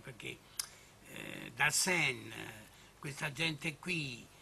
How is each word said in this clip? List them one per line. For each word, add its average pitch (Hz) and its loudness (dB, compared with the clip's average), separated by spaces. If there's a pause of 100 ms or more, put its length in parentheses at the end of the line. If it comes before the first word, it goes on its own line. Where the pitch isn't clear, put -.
perché, 135 -8 (760)
eh, - -8
Dasen, 139 4
eh, 110 -6 (460)
questa 147 -2
gente 156 0
qui, 139 -2 (160)